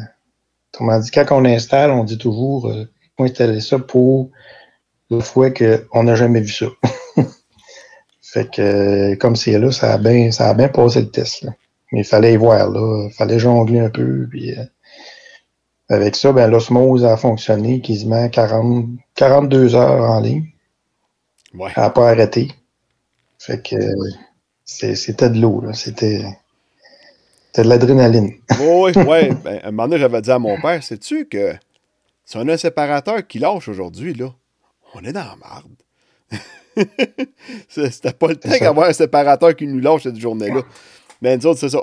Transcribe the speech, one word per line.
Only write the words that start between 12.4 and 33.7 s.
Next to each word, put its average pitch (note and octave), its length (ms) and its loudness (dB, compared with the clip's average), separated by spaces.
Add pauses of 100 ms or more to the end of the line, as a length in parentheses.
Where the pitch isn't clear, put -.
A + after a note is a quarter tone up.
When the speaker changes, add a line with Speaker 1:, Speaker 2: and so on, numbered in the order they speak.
Speaker 1:
là. G#2+ 360 -4
Il G#2 60 -18
fallait A2 240 0
jongler A#2 420 2
un A2+ 120 0
peu, B2+ 400 -4
puis, B2 260 -10
euh, - 60 -10 (1300)
avec G2+ 260 0
ça, C#3 180 2
ben, B2 160 6
l'osmose A#2+ 560 2
a A2+ 120 4
fonctionné A2+ 640 -2
quasiment A2+ 480 -2
quarante, A#2 580 0 (260)
quarante-deux C3+ 600 4
heures B2+ 340 4
en A2+ 100 2
ligne. C#3 280 -4 (1080)
Speaker 2:
Ouais. - 240 -10
Speaker 1:
Elle A2+ 60 2
a A2+ 80 2
pas A#2+ 180 4
arrêté. A#2 420 2 (880)
Fait - 220 -10
que, - 140 -10
euh, G#2 180 -4 (720)
c'est, G#2 300 -8
c'était A#2 340 -2
de A2+ 100 0
l'eau, G#2+ 220 2
là. G#2+ 120 -8
C'était, G#2+ 520 -6 (1200)
c'était - 180 0
de A2+ 60 4
l'adrénaline. A#2+ 640 4 (160)
<laughs> G#2+ 100 -2
Speaker 2:
Oui, F3 360 2
oui. D#3+ 340 4 (140)
Ben, G2 200 -10
un G#2+ 80 -12
moment A2 160 -4
donné, E3 120 0
j'avais A#2 220 0
dit A#2 100 -2
à B2 80 2
mon G#2 200 -4
père, « D#3 240 -4
Sais-tu D4 440 -10
que F2 260 -4 (720)
si - 100 -18
on A#2 140 -6
a D#3+ 40 0
un E3 40 -2
séparateur D#3 680 -4
qui - 140 -14
lâche D#3+ 300 -4
aujourd'hui, F#2+ 440 -12